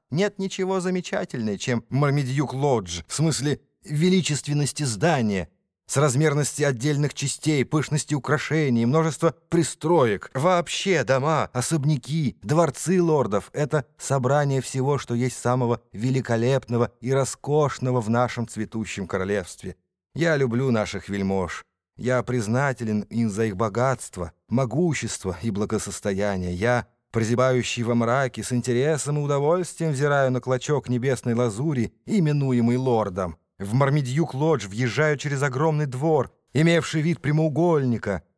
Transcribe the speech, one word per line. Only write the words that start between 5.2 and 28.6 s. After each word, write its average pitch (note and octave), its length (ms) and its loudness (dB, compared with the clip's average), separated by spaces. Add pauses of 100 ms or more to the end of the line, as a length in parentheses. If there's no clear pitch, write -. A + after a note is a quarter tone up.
соразмерности D3 760 2
отдельных C#3+ 500 0
частей, C#3+ 540 0
пышности D3+ 480 -2
украшений, C3+ 720 0
множества D#3+ 480 2 (160)
пристроек. D#3 840 2
Вообще E3+ 720 2
дома, C3+ 480 2
особняки, D3 880 0
дворцы D#3+ 640 2
лордов — B2 500 0
это D3+ 320 -2 (140)
собрание C#3 640 0
всего, C3+ 340 -2
что - 180 -4
есть B2 220 0
самого A#2+ 460 0 (100)
великолепного A#2+ 1000 0 (100)
и B2 100 -2
роскошного C3+ 880 0
в G#2 80 -4
нашем A#2 400 0
цветущем G2+ 580 -6
королевстве. F#2+ 680 -4 (380)
Я D#3 240 0
люблю C3 320 0
наших G#2 400 -2
вельмож. G2 520 -2 (340)
Я A#2+ 280 0
признателен A#2+ 800 -2
им A2+ 280 0
за G#2+ 140 0
их G2+ 120 -2
богатство, A2 760 -2 (160)
могущество A#2+ 920 -2
и A2+ 80 -2
благосостояние. G2 1040 -2
Я, A#2+ 360 0 (240)
прозябающий A#2+ 720 0
во A#2 100 0
мраке, A#2+ 480 0
с A2+ 100 -6
интересом C3+ 640 0